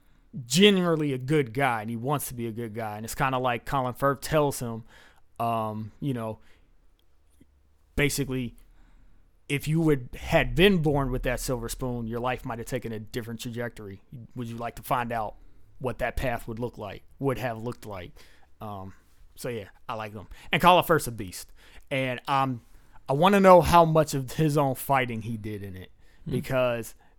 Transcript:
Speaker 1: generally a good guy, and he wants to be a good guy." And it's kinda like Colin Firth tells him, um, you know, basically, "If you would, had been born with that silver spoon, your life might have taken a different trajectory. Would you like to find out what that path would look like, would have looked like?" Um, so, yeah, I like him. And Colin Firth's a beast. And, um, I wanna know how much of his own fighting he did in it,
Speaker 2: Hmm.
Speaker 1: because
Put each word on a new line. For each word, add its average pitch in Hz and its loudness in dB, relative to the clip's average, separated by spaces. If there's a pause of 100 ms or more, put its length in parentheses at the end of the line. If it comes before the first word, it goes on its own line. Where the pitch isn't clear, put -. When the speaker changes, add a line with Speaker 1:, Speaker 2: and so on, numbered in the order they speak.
(460)
Speaker 1:
generally 165 4
a 127 -4
good 131 0
guy, 123 0
and 110 -8
he 117 -4
wants 135 -4
to 131 -12
be 117 -6
a 113 -6
good 110 -8
guy." 107 -8
And 110 -10
it's - -10
kinda 131 0
like 127 -2
Colin 127 -2
Firth 139 0
tells 147 0
him, 117 -8 (560)
um, 110 -2
you 143 -4
know, 110 -6 (1600)
basically, 131 -2 (920)
"If 143 -4
you 156 2
would, 147 2 (100)
had 131 2
been 185 6
born 143 2
with 127 -2
that 123 -2
silver 117 -4
spoon, 120 -6
your 117 -6
life 123 -4
might 120 -8
have 113 -10
taken 117 -6
a 107 -6
different 113 -8
trajectory. 113 -10 (340)
Would 123 -8
you 117 -10
like 117 -10
to 113 -16
find 120 -2
out 110 -4 (440)
what 123 -4
that 120 -2
path 120 -2
would 113 -8
look 120 -6
like, 101 -12 (160)
would 135 0
have 117 -6
looked 117 -8
like?" 92 -12 (500)
Um, 101 -10 (420)
so, - -8
yeah, 110 -8 (220)
I 123 -6
like 107 -8
him. 101 -14 (240)
And 180 0
Colin 180 8
Firth's 156 2
a 120 -8
beast. 104 -12 (400)
And, 131 -4
um, 135 0 (460)
I 135 0
wanna 190 6
know 185 12
how 170 8
much 160 2
of 131 -6
his 156 2
own 139 0
fighting 120 -2
he 113 -6
did 104 -8
in 98 -12
it, 92 -16 (320)
Speaker 2:
Hmm. - -8
Speaker 1:
because 123 0 (240)